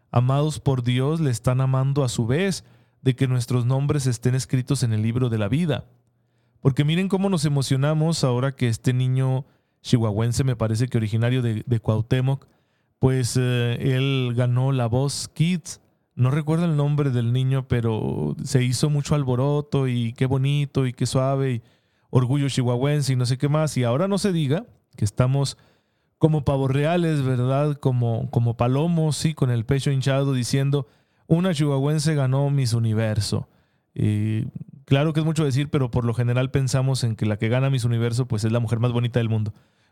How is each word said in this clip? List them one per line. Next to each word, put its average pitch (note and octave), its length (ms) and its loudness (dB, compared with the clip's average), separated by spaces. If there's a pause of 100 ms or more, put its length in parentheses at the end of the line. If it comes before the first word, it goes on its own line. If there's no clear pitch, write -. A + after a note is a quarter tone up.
(120)
amados C#3 480 0
por B2+ 240 0
Dios, C3 360 0
le D3 120 0
están B2+ 280 0
amando C3 440 0
a B2+ 40 0
su A#2 200 -2
vez, E3 380 0 (360)
de C3 140 2
que C3+ 120 0
nuestros B2 380 0
nombres C3+ 400 0
estén B2+ 300 0
escritos C3 480 -2
en A2+ 100 0
el G#2+ 80 0
libro A#2 280 0
de A2 100 -2
la G2+ 80 -2
vida. C#3+ 380 -2 (760)
Porque C3+ 240 2
miren F3 240 0
cómo G3 200 0
nos E3+ 140 -2
emocionamos D3+ 800 0
ahora C3 320 0
que B2 140 0
este A#2+ 240 0
niño C3 500 0 (380)
chihuahuense, A2+ 640 0
me C3 100 0
parece A2+ 320 -2
que B2 100 -2
originario A2+ 440 0
de, A2+ 240 -2
de A2+ 160 0
Cuauhtémoc, B2+ 680 0 (520)
pues, C3 380 2
eh, B2 440 0
él C3 520 0
ganó B2 380 2
La B2 160 0
Voz C3 400 -2
Kids. - 540 -4 (340)
No B2+ 160 2
recuerdo D#3 320 0
el D#3+ 140 0
nombre C#3+ 320 0
del A#2+ 240 0
niño, C3 340 0
pero A2 800 -2
se B2+ 180 2
hizo B2+ 260 0
mucho D3 240 0
alboroto C#3 760 0
y A#2+ 240 -2
qué C3 120 0
bonito C3+ 640 0
y A#2+ 60 -4
qué B2+ 120 -4
suave C3+ 460 0
y A#2 100 -4 (480)
orgullo C3 380 2
chihuahuense C3 640 0
y B2+ 60 0
no B2 80 0
sé B2 120 0
qué C#3+ 120 0
más. D3+ 260 0
Y B2+ 80 0
ahora C3 240 0
no G3 100 0
se G3+ 140 0
diga D#3+ 340 0 (300)
que - 80 -4
estamos C3 540 0 (600)
como D#3 280 2
pavos C3+ 260 0
reales, D#3 520 0
¿verdad? C3 520 0
Como, B2 560 -2
como A#2 240 2
palomos, D3+ 640 0
sí, D#3+ 160 -2
con B2+ 180 0
el A2+ 140 -2
pecho C#3 260 0
hinchado, C#3 400 0
diciendo, C3+ 560 0 (400)
"Una E3+ 260 2
chihuahuense D3 640 0
ganó C#3 340 0
Miss C3+ 220 0
Universo". A2 800 0 (440)
Y G#2+ 520 0 (400)
claro C#3+ 280 2
que D3+ 60 0
es D#3 60 0
mucho D#3 200 0
decir, C#3+ 240 0
pero C3 220 0
por B2 120 0
lo A#2 120 0
general B2 340 0
pensamos C3+ 540 0
en A2+ 120 0
que A2 120 -2
la G#2+ 100 0
que A#2 100 0
gana B2+ 220 2
Miss C3 140 0
Universo, A#2 440 0
pues, G#2+ 160 -2
es A2 80 2
la A#2+ 80 2
mujer A2+ 200 0
más A#2+ 120 2
bonita A#2 280 0
del A2+ 100 0
mundo. G#2+ 240 -2 (380)